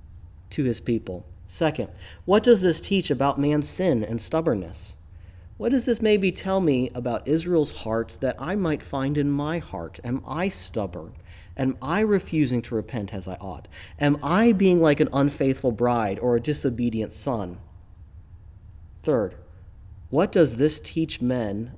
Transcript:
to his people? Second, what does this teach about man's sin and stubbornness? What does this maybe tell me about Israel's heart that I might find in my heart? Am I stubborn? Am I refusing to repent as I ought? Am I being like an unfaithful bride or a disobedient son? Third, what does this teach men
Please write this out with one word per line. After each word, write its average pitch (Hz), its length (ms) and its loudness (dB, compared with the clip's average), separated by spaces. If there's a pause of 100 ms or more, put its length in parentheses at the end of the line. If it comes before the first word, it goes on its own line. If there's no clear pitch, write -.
(500)
to 147 140 -2
his 120 160 -2
people? 92 440 -4 (220)
Second, 151 440 -2 (340)
what 208 180 4
does 220 200 6
this 175 180 2
teach 190 320 0
about 135 260 2
man's 147 300 2
sin 156 340 2
and 113 180 -4
stubbornness? 110 760 -4 (600)
What 220 120 -2
does 254 140 2
this 233 180 0
maybe 202 300 4
tell 190 280 -2
me 131 340 2
about 123 340 -4
Israel's 165 420 2
heart 113 500 -4
that 127 180 0
I 160 180 -4
might 160 260 0
find 143 340 -2
in 143 140 2
my 147 280 -2
heart? 85 440 -10
Am 123 240 -4
I 165 220 -4
stubborn? 87 640 -6 (440)
Am 131 240 0
I 160 200 -2
refusing 156 600 2
to - 120 -6
repent 107 400 -4
as 92 140 -8
I 92 60 -8
ought? 90 340 -12 (320)
Am 147 220 4
I 202 300 4
being 185 280 6
like 156 180 6
an 147 140 2
unfaithful 139 580 2
bride 113 480 0
or 120 160 2
a 117 60 2
disobedient 120 720 -2
son? 101 480 -6 (1400)
Third, 113 340 0 (720)
what 175 220 2
does 139 240 4
this 151 240 2
teach - 400 -4
men 120 580 -2